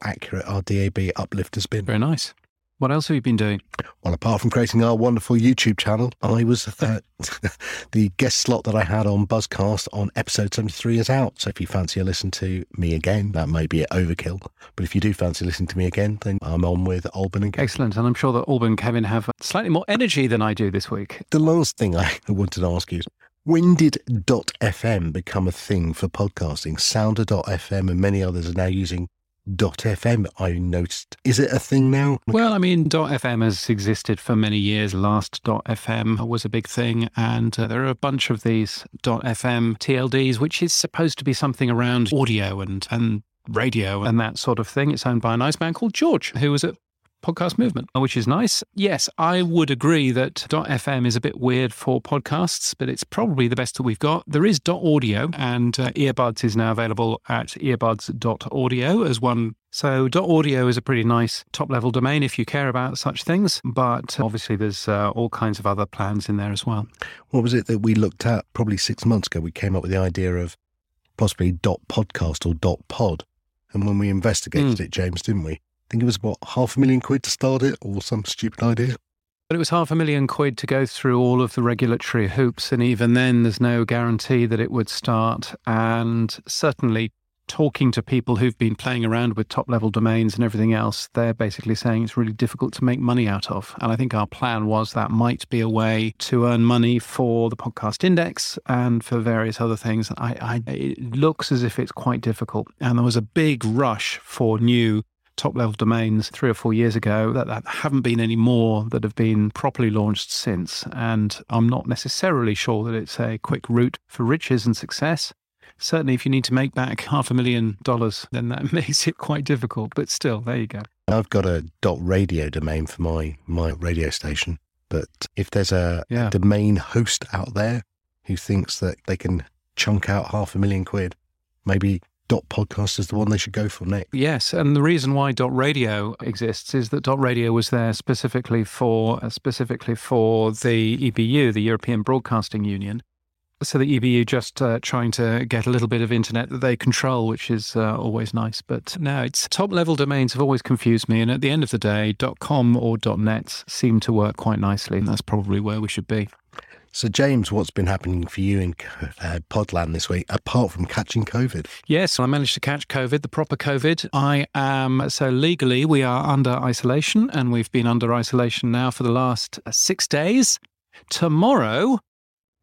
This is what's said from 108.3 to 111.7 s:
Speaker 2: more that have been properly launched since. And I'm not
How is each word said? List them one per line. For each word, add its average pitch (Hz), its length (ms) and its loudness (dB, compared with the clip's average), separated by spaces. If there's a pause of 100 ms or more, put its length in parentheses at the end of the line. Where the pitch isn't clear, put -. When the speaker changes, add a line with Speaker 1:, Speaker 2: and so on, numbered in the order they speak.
Speaker 2:
more 113 480 4
that 113 180 -2
have 107 120 -4
been 107 360 2
properly 127 400 0
launched 104 400 0
since. 90 520 -4 (100)
And 110 440 0 (120)
I'm 113 200 4
not - 160 -2